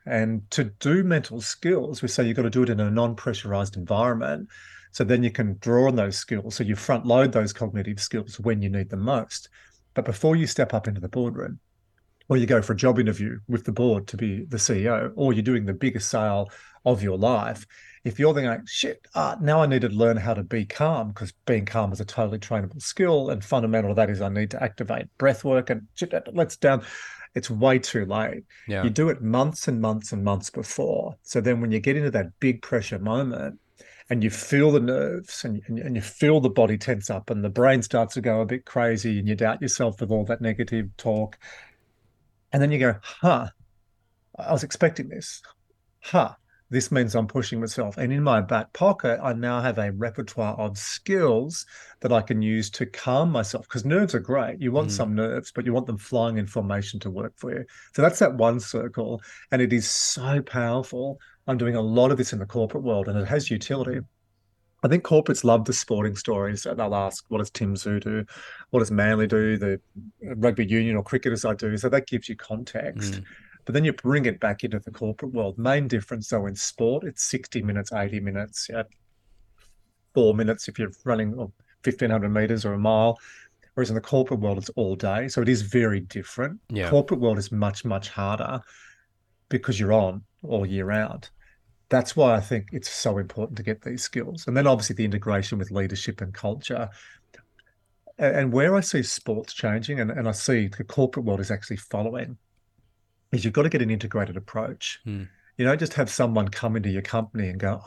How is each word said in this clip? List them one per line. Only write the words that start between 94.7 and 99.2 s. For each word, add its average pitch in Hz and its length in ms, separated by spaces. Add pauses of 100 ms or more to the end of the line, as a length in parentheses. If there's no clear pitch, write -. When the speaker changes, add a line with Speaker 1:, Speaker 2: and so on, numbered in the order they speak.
Speaker 1:
the 110 100
integration 101 520
with 95 140
leadership 98 500
and 92 100
culture. 117 560 (1300)
A-, 147 200
and 131 140
where 151 220
I 196 60
see - 200
sports - 520